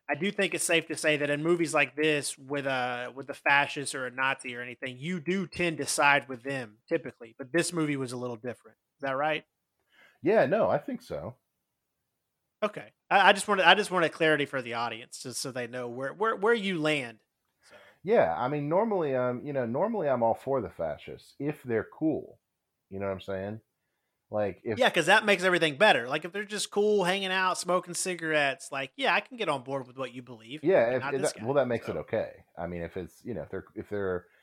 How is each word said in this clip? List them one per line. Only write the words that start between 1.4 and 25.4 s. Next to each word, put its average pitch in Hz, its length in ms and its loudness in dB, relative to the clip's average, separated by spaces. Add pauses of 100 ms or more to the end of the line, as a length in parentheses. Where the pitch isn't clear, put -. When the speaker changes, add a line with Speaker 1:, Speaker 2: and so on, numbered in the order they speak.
Speaker 1:
movies 165 300 0
like 143 220 2
this, 147 420 0
with 139 300 -6
a, 123 480 -4
with 135 160 -12
a 135 40 -12
fascist 143 600 2
or 131 120 -6
a 123 40 -8
Nazi 131 440 -2
or 120 60 -10
anything, 123 380 -12
you 170 220 -6
do 175 260 -2
tend 170 320 -2
to 139 80 -6
side 143 420 4
with 123 140 -10
them, 123 360 -6 (100)
typically. 131 500 -6
But 127 140 -12
this 170 200 0
movie 151 240 0
was 127 160 -4
a 127 40 -6
little 123 200 -6
different. 110 400 -12 (200)
Is - 60 -20
that 135 140 -2
right? 151 280 0 (800)
Speaker 2:
Yeah, 196 240 6
no, 135 220 2
I 127 100 2
think - 240 -10
so. 85 340 -10 (1300)
Speaker 1:
Okay. - 300 -6 (180)
I, 185 180 6
I 208 40 12
just 196 160 -6
wanted, 190 160 2
I 175 100 10
just 196 160 0
wanted 170 220 2
clarity 156 320 2
for 135 160 -6
the 117 140 -8
audience, 117 480 -6
just 123 180 -10
so 135 120 -8
they 123 160 -6
know 123 200 -8
where, 131 240 -8
where, 214 240 -2
where 214 180 2
you 190 260 -2
land. 139 380 0 (520)
So. - 60 -20 (260)
Speaker 2:
Yeah, 156 340 4
I 123 120 0
mean, 147 200 -4
normally, 180 460 0
um, 123 300 0
you 147 80 -6
know, 127 140 -2
normally 170 420 -2
I'm 123 160 0
all 110 100 4
for 135 260 -2
the 90 100 -6
fascists - 680 -8
if 147 240 -6
they're 113 340 -2
cool. 156 420 -4 (520)
You 95 100 -10
know 98 60 -4
what 98 60 -2
I'm 95 80 -8
saying? 98 400 -8 (720)
Like, 107 340 -4
if - 140 -2
Speaker 1:
Yeah, 240 100 4
'cause 165 180 2
that 214 200 6
makes 190 180 4